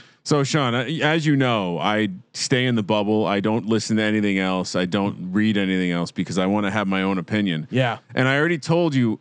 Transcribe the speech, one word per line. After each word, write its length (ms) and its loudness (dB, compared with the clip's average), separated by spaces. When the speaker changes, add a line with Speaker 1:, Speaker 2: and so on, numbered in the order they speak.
Speaker 1:
So, 220 2
Sean, 300 0
uh, 100 0
as 220 2
you 100 4
know, 440 0
I 320 0
stay 320 0
in 80 0
the 80 2
bubble. 440 0
I 140 0
don't 260 0
listen 300 0
to 60 2
anything 360 2
else. 380 -2
I 80 0
don't 480 -2
read 240 2
anything 360 0
else 180 -2
because 260 -6
I 100 2
wanna 240 0
have 160 -2
my 160 0
own 140 0
opinion. 540 -2
Speaker 2:
Yeah. 280 -2
Speaker 1:
And 140 0
I 100 0
already 200 0
told 360 0
you 260 0